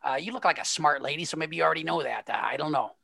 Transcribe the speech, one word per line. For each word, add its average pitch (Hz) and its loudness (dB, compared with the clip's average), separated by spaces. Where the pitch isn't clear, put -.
uh, 135 0
you 170 -4
look 254 -6
like 165 4
a - -6
smart 147 2
lady, 151 -4
so 170 -6
maybe 160 -4
you 165 2
already 160 4
know 165 0
that. 131 -4
Uh, - -2
I 131 -2
don't 151 -2
know. 123 0